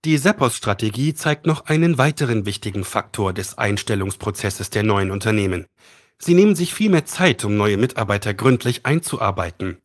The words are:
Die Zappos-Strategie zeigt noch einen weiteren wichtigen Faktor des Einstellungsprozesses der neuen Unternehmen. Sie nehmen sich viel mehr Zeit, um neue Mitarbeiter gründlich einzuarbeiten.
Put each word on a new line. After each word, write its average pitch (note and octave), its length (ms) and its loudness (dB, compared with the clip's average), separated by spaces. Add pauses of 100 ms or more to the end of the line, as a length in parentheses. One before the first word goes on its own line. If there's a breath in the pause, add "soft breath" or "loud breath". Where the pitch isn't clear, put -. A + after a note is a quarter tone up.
Die D#3 140 4
Zappos-Strategie B2+ 920 0
zeigt D3+ 320 -4
noch D#3+ 200 0
einen D#3+ 340 2
weiteren B2+ 460 2
wichtigen G2 400 -6
Faktor G2 480 -4
des G2 260 -8
Einstellungsprozesses G2+ 1120 -4
der G#2+ 100 0
neuen G2+ 300 0
Unternehmen. G2+ 560 -2 (500 soft breath)
Sie - 160 0
nehmen G3+ 220 6
sich F3 180 -2
viel G#3+ 160 0
mehr E3 160 4
Zeit, F3 380 0
um G#2 120 0
neue G#2 220 2
Mitarbeiter G#2 560 -2
gründlich B2 520 0
einzuarbeiten. F#2+ 1000 -2